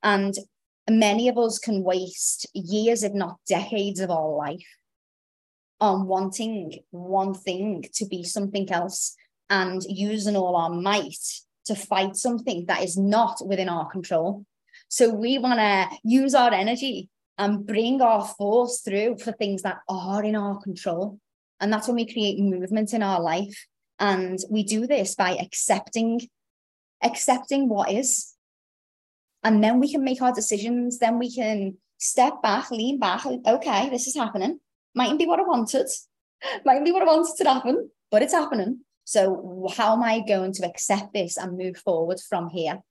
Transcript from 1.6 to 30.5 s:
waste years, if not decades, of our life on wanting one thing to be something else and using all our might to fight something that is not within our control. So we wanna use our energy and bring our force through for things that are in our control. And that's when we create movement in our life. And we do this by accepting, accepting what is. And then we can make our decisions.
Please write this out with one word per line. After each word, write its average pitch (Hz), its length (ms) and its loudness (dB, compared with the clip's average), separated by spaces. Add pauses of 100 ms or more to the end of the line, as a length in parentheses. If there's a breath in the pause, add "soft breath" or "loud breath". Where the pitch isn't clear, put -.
waste 185 680 -2
years, 214 500 0
if 202 100 -2
not 185 240 -4 (100)
decades, 196 520 -2
of 185 120 -2
our 160 180 0
life 151 380 -6 (1120)
on 190 260 2
wanting 190 720 -4 (120)
one 190 420 -2
thing 185 500 -4 (100)
to - 120 -4
be 190 180 -8
something 196 480 -4
else 175 440 -4 (340 soft breath)
and 185 380 0
using 208 480 -2
all 185 200 0
our 165 140 2
might 175 760 -2 (220)
to 214 100 -2
fight 190 400 -2
something 220 520 -4
that 185 160 0
is 175 140 -4
not 208 480 2
within 190 240 -2
our 165 200 -4
control. 185 560 -4 (420 soft breath)
So 233 220 4
we 233 280 0
wanna 214 520 2 (140)
use 262 300 4
our 247 200 6
energy 220 560 -2 (280)
and 202 280 0
bring 233 360 2
our 220 240 4
force 240 560 0
through 214 360 0
for - 160 -8
things 196 300 -4
that 185 160 -4 (100)
are 190 340 -2
in 214 120 0
our 202 260 -4
control. 190 580 -6 (400)
And 202 140 0
that's 214 140 -2
when 247 80 0
we 233 160 -2
create 208 280 -2
movement 202 540 0
in 220 100 0
our 190 160 2
life. 175 480 -4 (320)
And 185 400 0 (100)
we 214 140 0
do 214 240 -2
this 233 280 0
by 185 200 2
accepting, 226 960 -2 (720)
accepting 254 680 0
what 208 240 0
is. - 440 -2 (1120)
And 214 180 6
then 233 160 4
we 285 120 2
can 285 120 0
make 254 200 -2
our 247 100 4
decisions. 233 640 -2